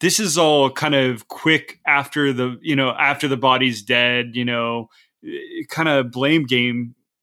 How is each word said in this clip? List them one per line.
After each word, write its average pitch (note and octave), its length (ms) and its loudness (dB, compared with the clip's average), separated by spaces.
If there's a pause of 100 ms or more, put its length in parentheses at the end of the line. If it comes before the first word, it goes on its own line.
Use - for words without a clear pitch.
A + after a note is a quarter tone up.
this F3 180 2
is F3+ 200 -2
all D3 320 4
kind D3 240 -2
of B2+ 340 0
quick - 580 -2
after C#3+ 460 0
the, B2+ 300 -2
you D#3 120 -2
know, C3+ 160 2
after C#3+ 380 0
the C3+ 80 0
body's B2+ 460 2
dead, A#2+ 500 0
you B2 140 -4
know, A#2 420 -4 (340)
eh, D3+ 460 -12
kind D#3+ 220 -2
of C3 200 0
blame C#3 340 0
game A#2+ 500 -2 (280)